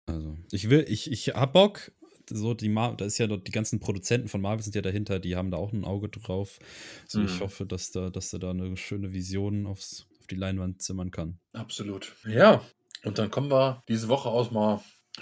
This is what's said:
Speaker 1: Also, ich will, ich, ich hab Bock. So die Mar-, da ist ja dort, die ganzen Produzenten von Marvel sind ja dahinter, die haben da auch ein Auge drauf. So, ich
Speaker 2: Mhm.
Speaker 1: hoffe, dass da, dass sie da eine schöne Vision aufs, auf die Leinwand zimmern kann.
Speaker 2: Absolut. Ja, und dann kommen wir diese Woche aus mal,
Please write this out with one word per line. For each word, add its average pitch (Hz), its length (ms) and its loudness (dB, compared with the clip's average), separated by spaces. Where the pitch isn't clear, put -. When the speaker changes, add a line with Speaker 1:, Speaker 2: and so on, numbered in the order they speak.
Speaker 1:
Also, 78 280 -6
ich 104 200 -2
will, 147 180 8
ich, - 240 -4
ich - 220 -4
hab 131 180 2
Bock. 202 400 6
So 110 220 0
die 110 160 -2
Mar-, 113 260 2
da 101 120 -4
ist 101 100 -2
ja 120 100 2
dort, 104 200 -4
die - 60 -10
ganzen 110 280 -2
Produzenten 113 480 -2
von 98 140 -4
Marvel 107 200 -2
sind 104 120 -8
ja 104 80 -2
dahinter, 98 360 -2
die 90 160 -2
haben 92 160 0
da 87 60 -2
auch 101 160 -4
ein 104 120 -2
Auge 101 260 -4
drauf. 101 480 -6
So, 107 160 0
ich 92 140 -2
Speaker 2:
Mhm. 90 40 -6
Speaker 1:
hoffe, 98 260 -6
dass 92 240 -6
da, 92 200 -4
dass 92 200 -8
sie 92 80 -6
da 90 120 -4
eine 92 260 -4
schöne 98 380 -6
Vision 98 520 -2
aufs, - 400 -10
auf - 60 -20
die - 80 -8
Leinwand 92 480 -2
zimmern 92 280 -4
kann. 87 280 -6
Speaker 2:
Absolut. 101 600 -8
Ja, 127 360 8
und 104 160 -2
dann 110 120 2
kommen 139 200 -2
wir 131 380 4
diese 113 200 0
Woche 127 200 2
aus 113 220 2
mal, 107 320 2